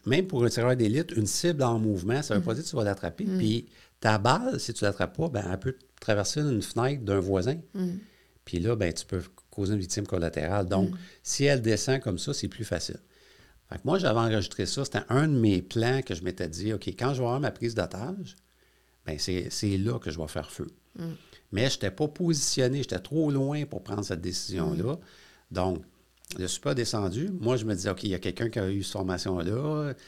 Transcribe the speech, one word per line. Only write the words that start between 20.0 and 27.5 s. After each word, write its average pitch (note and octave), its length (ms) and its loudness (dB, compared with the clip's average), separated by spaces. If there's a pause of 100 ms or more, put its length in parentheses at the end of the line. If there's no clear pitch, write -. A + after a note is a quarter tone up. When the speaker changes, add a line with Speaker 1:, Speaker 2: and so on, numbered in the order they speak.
Speaker 1:
que E2 120 -6
je D#2 80 -8
vais D#2+ 80 -4
faire - 240 -8
feu. » - 160 -8 (320)
Speaker 2:
Mhm. E3 160 -8 (380)
Speaker 1:
Mais A#2+ 160 2
je - 60 0
n'étais G2+ 160 -2
pas D3+ 180 0
positionné, C#3+ 680 2
j'étais F#2+ 200 -4
trop D3+ 320 0
loin C#3 340 0
pour - 180 -10
prendre G2+ 200 -4
cette F2+ 180 -4
décision-là. F2+ 720 -2
Speaker 2:
Mhm. - 20 -12 (540)
Speaker 1:
Donc, F2+ 320 0 (540)
le F#2 100 -4
super - 260 -2
descendu, A2+ 560 -2 (100)
moi, A#2+ 160 2